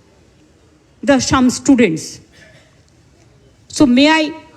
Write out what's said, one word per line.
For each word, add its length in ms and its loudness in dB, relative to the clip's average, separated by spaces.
the, 180 2
some 300 0
students. 720 -2
So 160 -2
may 240 2
I 340 -2